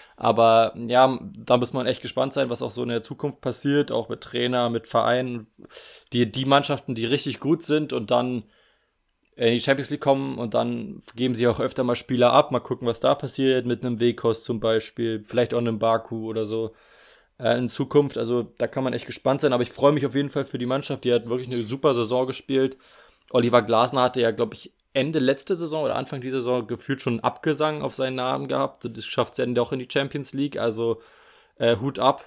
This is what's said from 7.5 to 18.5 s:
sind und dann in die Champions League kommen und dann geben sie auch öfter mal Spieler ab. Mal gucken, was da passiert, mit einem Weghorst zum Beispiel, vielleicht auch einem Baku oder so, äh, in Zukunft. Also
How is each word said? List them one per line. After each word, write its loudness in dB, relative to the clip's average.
sind 0
und -4
dann 0
in 4
die 2
Champions 0
League -4
kommen 0
und -6
dann -4
geben 0
sie 2
auch 2
öfter -2
mal 0
Spieler 2
ab. 4
Mal -2
gucken, -6
was -2
da 4
passiert, 0
mit -2
einem -4
Weghorst 0
zum -4
Beispiel, -2
vielleicht 0
auch 2
einem -2
Baku 0
oder -4
so, -6
äh, 2
in -2
Zukunft. 2
Also 0